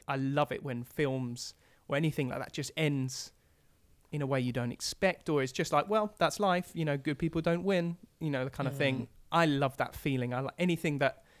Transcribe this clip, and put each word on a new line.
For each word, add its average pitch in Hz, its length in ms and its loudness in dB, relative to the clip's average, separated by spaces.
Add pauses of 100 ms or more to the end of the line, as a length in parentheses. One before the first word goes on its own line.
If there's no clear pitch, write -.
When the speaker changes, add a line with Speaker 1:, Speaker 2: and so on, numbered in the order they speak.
Speaker 1:
I 139 80 0
love 139 360 2
it - 100 -6
when 123 220 -4
films 131 680 -2 (340)
or 139 100 -2
anything 147 340 2
like 135 80 -4
that - 160 -8
just 143 240 -6
ends 139 540 0 (800)
in 147 120 -2
a 139 40 -2
way 135 140 2
you 123 140 0
don't 120 180 -2
expect, - 560 -2
or 147 140 4
it's 131 100 -2
just - 180 -2
like, 147 200 4
"Well, 214 260 0
that's 165 240 0
life, 185 320 2
you 165 140 -2
know, 143 100 2
good 143 220 -2
people 160 240 -2
don't 170 200 0
win," 175 360 0 (220)
you 160 100 -2
know, 131 140 0
the 135 60 -4
kind 139 160 -4
of 139 80 -2
thing. 135 280 2
Speaker 2:
Mm. - 60 -10 (240)
Speaker 1:
I 165 120 6
love 139 320 2
that - 180 -4
feeling. 127 380 -2
I 123 80 -2
like 135 180 -6
anything 170 420 2
that 139 240 0 (160)